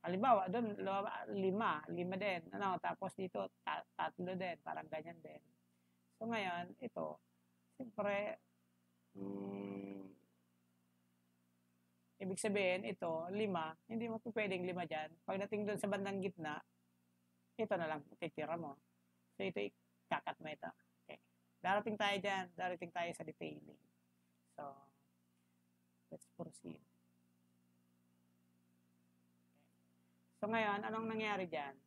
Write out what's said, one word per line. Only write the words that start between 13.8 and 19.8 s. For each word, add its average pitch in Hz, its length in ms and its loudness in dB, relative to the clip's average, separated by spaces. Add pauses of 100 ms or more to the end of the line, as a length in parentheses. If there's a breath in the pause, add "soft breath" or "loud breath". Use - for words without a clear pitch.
hindi 226 240 -2
mo 220 80 -2
po 226 160 -6
pwedeng 190 320 2
lima 180 160 0
dyan. 156 400 -2
Pagdating 202 480 0
doon 202 80 0
sa 208 80 0
bandang 196 320 0
gitna, 165 400 -2 (960)
ito 214 240 2
na 165 80 2
lang, 151 160 0 (160)
titira 160 400 -2
mo. 147 160 -6 (640)
So, 196 80 0
ito, 202 160 0
ikakat - 800 -4